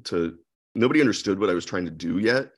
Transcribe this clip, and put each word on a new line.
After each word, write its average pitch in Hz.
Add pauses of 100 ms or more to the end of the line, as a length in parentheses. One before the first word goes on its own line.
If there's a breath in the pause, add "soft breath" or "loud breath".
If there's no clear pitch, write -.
to, 82 (380)
nobody 131
understood 104
what 101
I 90
was 87
trying 92
to 82
do 85
yet. 123